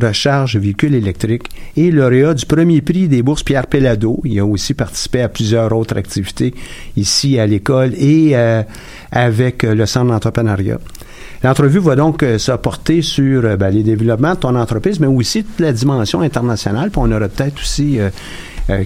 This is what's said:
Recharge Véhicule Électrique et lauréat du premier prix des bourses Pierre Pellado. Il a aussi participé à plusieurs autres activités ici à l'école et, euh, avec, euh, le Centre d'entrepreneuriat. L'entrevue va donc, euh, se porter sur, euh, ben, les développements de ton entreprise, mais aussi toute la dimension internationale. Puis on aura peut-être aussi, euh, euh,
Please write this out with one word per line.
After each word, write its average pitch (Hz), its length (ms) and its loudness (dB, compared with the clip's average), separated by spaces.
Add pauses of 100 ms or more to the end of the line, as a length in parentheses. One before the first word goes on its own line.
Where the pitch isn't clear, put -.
Recharge 123 540 0
Véhicule 104 400 0
Électrique 110 540 -2 (260)
et 170 160 4
lauréat 139 440 4
du 123 100 -6
premier 165 340 4
prix 175 300 0
des 131 120 2
bourses 143 220 0
Pierre 135 240 0
Pellado. 117 560 2
Il 110 160 -2
a 101 60 2
aussi 104 280 -2
participé - 500 -4
à 117 40 2
plusieurs 113 460 0
autres 113 240 -2
activités 104 580 -4 (400)
ici 127 420 0
à 110 100 2
l'école 127 500 2
et, 151 380 4
euh, 113 280 2 (480)
avec, 123 540 2
euh, 110 100 2
le 110 100 2
Centre 123 240 0
d'entrepreneuriat. 110 680 0 (680)
L'entrevue 139 360 4
va 156 180 4
donc, 156 260 2
euh, 120 140 2
se 123 160 -2
porter 160 480 0
sur, 135 420 0
euh, 107 140 2
ben, 95 120 0
les 104 140 2
développements 113 500 2
de 175 60 -4
ton 127 160 0
entreprise, 123 460 -2
mais 143 60 2
aussi 135 360 0
toute 214 160 -8
la 160 140 2
dimension 123 480 0
internationale. 123 680 -2
Puis 147 120 0
on 117 80 2
aura 107 160 0
peut-être 139 320 -4
aussi, 143 400 -2
euh, 101 100 0 (600)
euh, 98 160 0